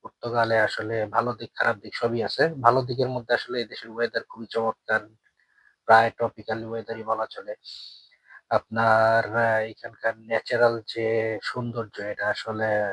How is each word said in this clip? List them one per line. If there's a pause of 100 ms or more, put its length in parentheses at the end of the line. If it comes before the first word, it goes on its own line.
পর্তুগালে
আসলে
ভালো
দিক
খারাপ
দিক
সবই
আছে।
ভালো
দিকের
মধ্যে
আসলে
এই
দেশের
ওয়েদার
খুবই
চমৎকার, (880)
প্রায়
ট্রপিক্যাল
ওয়েদারই
বলা
চলে। (920)
আপনার,
আহ,
এখানকার
ন্যাচারাল
যে
সৌন্দর্য
এটা
আসলে, (240)